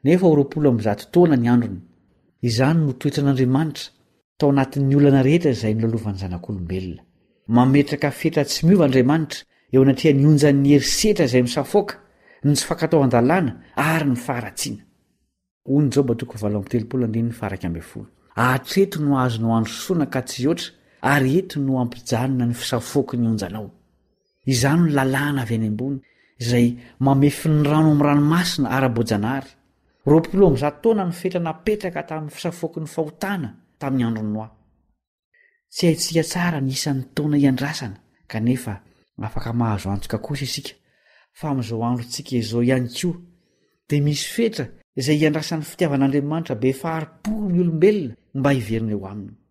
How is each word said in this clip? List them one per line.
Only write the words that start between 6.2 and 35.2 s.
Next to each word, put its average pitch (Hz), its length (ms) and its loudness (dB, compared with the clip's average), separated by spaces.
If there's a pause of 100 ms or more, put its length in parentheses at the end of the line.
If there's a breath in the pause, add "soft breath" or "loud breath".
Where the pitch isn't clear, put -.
zanak'olombelona. 92 800 -8 (440)
Mametraka 135 640 2
fetra 151 340 -2
tsy - 200 -6
miova 175 200 6
Andriamanitra 139 580 2 (300)
eo 131 100 6
anatrehan'ny 139 420 4
onjan'ny 143 480 6
herisetra - 520 2
izay 127 160 4
misafoaka, 147 540 -2 (480 soft breath)
ny 147 120 4
tsy - 100 -4
fankatao 160 380 2
an-dalàna 127 480 2 (240 loud breath)
ary 156 340 0
ny 123 60 2
faharatsiana. - 680 -8 (840)
Hoy 143 160 2
ny 135 80 0
Joba 127 240 0
toko 117 240 -12
valo 104 180 -2
amby 101 120 -6
telopolo 123 360 -2
andininy 113 280 -4
faha 110 160 -8
raika 95 180 -8
amby 82 140 -6
folo. - 260 -16 (280 soft breath)
"Hatreto 131 680 0
no 143 180 2
azonao 113 380 0
androsoana 143 480 -2
ka 131 160 -6
tsy - 200 -12
hihoatra, 160 300 -2 (300 soft breath)
ary 135 380 2
eto 185 200 -6
no 135 240 0
ampijanona 123 640 -2
ny 120 80 0
fisafoaky 127 640 -4
ny 120 100 0
onjanao." 104 420 -4 (760)
Izany 135 360 2
no 170 160 4
lalàna 135 440 -2
avy 117 140 -4
any 110 120 -2
ambony, 127 320 -4 (400 soft breath)
izay 120 280 2 (320 loud breath)
mamefy 139 500 2
ny 151 180 2
rano 156 240 4
amin'ny 147 160 2
ranomasina 147 640 0
ara-boajanahary. 120 840 -2 (540)
Roapolo 165 420 4
amby 135 120 2
zato 147 220 -4
taona 214 240 0
ny 170 60 -4
fetra 180 280 -6
napetraka 170 640 -4
tamin'ny 156 280 -10
fisafoaky 165 480 -8
ny 160 80 -8
fahotana 160 640 -6 (300)
tamin'ny 131 280 -2
andro 113 160 -4
Noa. 107 240 -6 (1200)